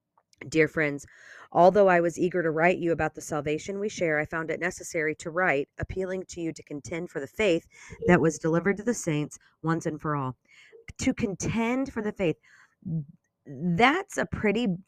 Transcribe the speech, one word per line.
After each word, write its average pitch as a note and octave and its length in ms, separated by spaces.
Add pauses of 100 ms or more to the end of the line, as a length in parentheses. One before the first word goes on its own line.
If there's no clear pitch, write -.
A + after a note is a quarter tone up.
(480)
Dear D3+ 200
friends, D3 380 (460)
although F#3+ 360
I F3 120
was E3+ 180
eager F3+ 240
to E3 80
write D#3+ 300
you E3+ 120
about D#3 220
the D#3 80
salvation D#3 580
we G#3 100
share, D#3+ 300
I D3+ 60
found D#3+ 240
it D#3+ 100
necessary E3 560
to - 140
write, D#3 400 (100)
appealing F#3 500
to F3 120
you D#3+ 100
to - 120
contend E3 480
for D#3+ 80
the C3+ 80
faith F3+ 400 (400)
that F3 140
was D#3 180
delivered F3 380
to G#3 60
the A#3 120
saints D3 420 (240)
once E3 240
and D#3 160
for D3+ 140
all. C3 200 (640)
To C4 140
contend A3+ 800
for A3+ 80
the G#3 100
faith. E3 260 (1080)
That's F3+ 720
a B3+ 80
pretty G#3+ 420 (200)